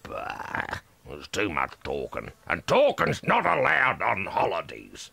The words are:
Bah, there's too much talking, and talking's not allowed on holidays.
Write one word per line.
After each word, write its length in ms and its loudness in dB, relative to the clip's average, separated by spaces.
Bah, 760 -8
there's 200 -14
too 220 -2
much 240 -2
talking, 480 -6
and 200 0
talking's 560 4
not 220 4
allowed 560 4
on 240 0
holidays. 880 -4